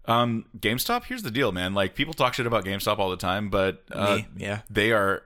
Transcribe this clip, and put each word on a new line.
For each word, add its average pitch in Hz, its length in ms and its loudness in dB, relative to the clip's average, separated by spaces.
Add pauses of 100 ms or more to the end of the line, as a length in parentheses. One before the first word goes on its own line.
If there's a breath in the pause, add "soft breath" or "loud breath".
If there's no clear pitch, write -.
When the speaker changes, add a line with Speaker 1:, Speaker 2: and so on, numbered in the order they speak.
Speaker 1:
Um, 117 400 2 (120)
GameStop, 127 460 0
here's 254 180 -10
the 127 80 -6
deal, 117 220 0
man. 92 240 -2
Like, 95 180 0
people 156 220 -2
talk 127 180 2
shit 120 140 -2
about 110 180 0
GameStop 98 320 -2
all 95 140 2
the 90 60 -4
time, 98 340 -2
but, 95 400 0
uh, 101 240 0
Speaker 2:
Me, 104 120 -4 (100)
yeah. 101 240 -6 (100)
Speaker 1:
they 107 200 4
are 98 340 2